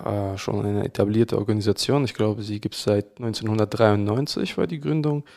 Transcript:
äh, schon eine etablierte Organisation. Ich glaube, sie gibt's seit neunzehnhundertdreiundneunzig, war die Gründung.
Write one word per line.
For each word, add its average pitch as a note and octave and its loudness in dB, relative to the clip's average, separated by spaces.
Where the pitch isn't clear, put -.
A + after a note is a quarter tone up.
äh, G2 -2
schon G#2 -4
eine G2+ 0
etablierte G#2 2
Organisation. G#2+ 0
Ich - -4
glaube, G#2+ 0
sie G#2 -6
gibt's - -6
seit G2+ 0
neunzehnhundertdreiundneunzig, A2 0
war - 2
die E3 -4
Gründung. D3 -2